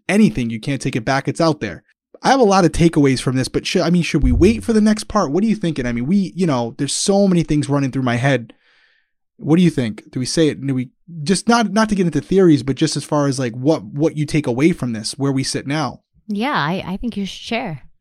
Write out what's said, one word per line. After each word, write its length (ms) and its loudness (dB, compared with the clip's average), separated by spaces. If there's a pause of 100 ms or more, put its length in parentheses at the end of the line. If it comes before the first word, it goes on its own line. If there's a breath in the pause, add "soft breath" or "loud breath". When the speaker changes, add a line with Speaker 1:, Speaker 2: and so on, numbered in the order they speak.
Speaker 1:
anything, 420 2
you 100 -8
can't 220 -4
take 140 -4
it 80 -4
back. 240 0
It's 120 -4
out 200 2
there. 220 -8 (400)
I 60 2
have 120 4
a 40 6
lot 200 4
of 80 4
takeaways 480 4
from 160 -2
this, 120 -2
but 180 -6
should, 160 0
I 80 0
mean, 140 2
should 180 0
we 100 4
wait 300 4
for 100 -2
the 80 4
next 240 2
part? 280 -2
What 100 0
are 60 0
you 80 2
thinking? 300 -4
I 60 -4
mean, 140 -4
we, 300 0
you 100 0
know, 320 0
there's 140 -4
so 340 2
many 160 2
things 260 0
running 220 0
through 140 -4
my 120 0
head. 360 0 (840)
What 180 2
do 60 4
you 80 4
think? 420 -6
Do 80 -6
we 60 -4
say 220 2
it? 160 -6
Do 100 -4
we 160 -6 (340)
just 240 -2
not, 240 2
not 160 2
to 80 0
get 100 2
into 140 -2
theories, 420 4
but 140 -4
just 200 -2
as 80 -6
far 220 0
as, 140 -2
like, 140 -4
what, 280 0
what 340 -4
you 80 -2
take 220 -2
away 260 0
from 200 -6
this, 260 -8
where 140 -2
we 100 -2
sit 240 -6
now? 360 -6 (260)
Speaker 2:
Yeah, 260 -4
I, 320 -2
I 120 -8
think 180 -8
you 100 -6
should 160 -14
share. 400 -8 (180)